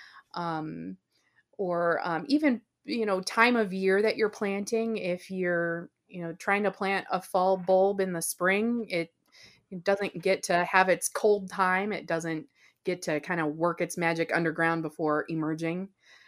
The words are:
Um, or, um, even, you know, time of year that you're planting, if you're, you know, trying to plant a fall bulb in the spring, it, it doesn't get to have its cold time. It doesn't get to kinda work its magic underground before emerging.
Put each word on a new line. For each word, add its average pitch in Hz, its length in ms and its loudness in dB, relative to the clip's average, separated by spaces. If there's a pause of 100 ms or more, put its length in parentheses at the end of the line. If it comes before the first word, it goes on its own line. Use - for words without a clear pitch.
(340)
Um, 165 640 -6 (600)
or, 170 460 0
um, 165 240 -4
even, 277 340 2 (220)
you 226 220 -2
know, 190 160 0
time 240 340 4
of 208 160 0
year 190 300 2
that 214 140 2
you're 208 120 2
planting, 208 720 -2
if 180 320 -4
you're, 175 600 -2 (180)
you 180 140 -12
know, 170 120 -8
trying 202 300 -2
to 190 60 2
plant 196 400 -4
a 185 120 -2
fall 190 340 2
bulb 190 440 4
in 185 120 0
the 165 100 -4
spring, 214 680 0
it, 170 220 -2 (580)
it 180 140 -12
doesn't 196 380 0
get 175 220 0
to 175 200 2
have 185 260 4
its - 180 2
cold 202 420 2
time. 190 420 0
It 170 140 -6
doesn't 165 420 -4 (360)
get 180 180 -4
to 151 180 -2
kinda 170 260 -2
work 165 340 -2
its 170 160 -4
magic 165 380 0
underground 165 480 0
before 151 460 -2
emerging. 165 600 -4 (400)